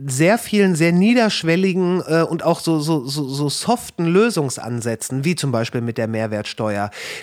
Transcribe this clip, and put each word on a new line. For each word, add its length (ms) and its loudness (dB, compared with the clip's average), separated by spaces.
sehr 260 4
vielen, 380 2
sehr 160 2
niederschwelligen, 1160 2
äh, 140 2
und 220 -2
auch 160 2
so, 180 0
so, 300 0
so, 200 -4
so 220 -2
soften 560 -2
Lösungsansätzen, 1200 0
wie 80 2
zum 180 -2
Beispiel 300 -2
mit 160 -4
der 100 -2
Mehrwertsteuer. 840 -4